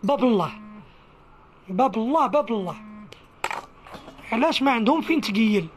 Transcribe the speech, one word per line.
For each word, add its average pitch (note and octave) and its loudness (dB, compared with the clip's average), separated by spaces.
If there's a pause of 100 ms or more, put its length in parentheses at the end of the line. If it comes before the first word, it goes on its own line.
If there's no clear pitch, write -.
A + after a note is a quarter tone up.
باب A#3+ 2
الله. G3+ 4 (1160)
باب F#3+ 2
الله، C4 2
باب C#4+ 0
الله. F3+ -4 (1600)
علاش C4+ 0
ما C4+ 2
عندهم B3 2
فين D#4+ 0
تقيل؟ G#3 0